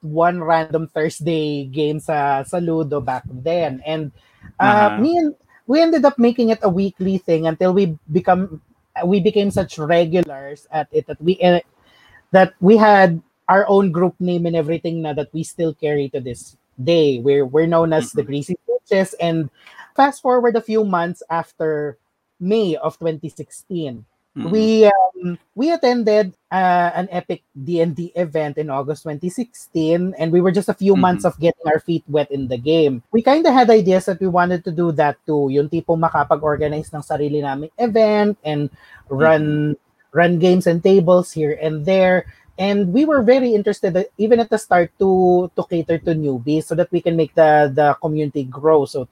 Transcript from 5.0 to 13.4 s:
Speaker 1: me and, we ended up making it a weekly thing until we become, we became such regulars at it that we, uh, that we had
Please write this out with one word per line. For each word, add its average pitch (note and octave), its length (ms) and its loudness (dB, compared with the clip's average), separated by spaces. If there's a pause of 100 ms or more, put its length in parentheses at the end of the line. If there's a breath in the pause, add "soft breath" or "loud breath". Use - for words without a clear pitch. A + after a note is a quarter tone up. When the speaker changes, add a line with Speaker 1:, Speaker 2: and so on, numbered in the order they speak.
Speaker 1:
me E4 160 2
and, D#4 160 0 (340 soft breath)
we C#4+ 140 2
ended D#4+ 240 2
up C4+ 140 2
making A#3 340 2
it A3 80 -6
a G#3 80 2
weekly F#3+ 480 -2
thing E3 300 0
until F3+ 260 0
we F3+ 240 0 (140)
become, F3+ 500 0 (420)
we F#3 160 2
became G3+ 300 0
such F#3+ 300 -6
regulars D#3 880 -2
at D#3 220 -4
it D#3 160 -2
that D3 160 -12
we, F#3 180 0
uh, F3 220 2 (640 soft breath)
that F#3 300 4
we G#3 180 6
had G3 400 6 (300)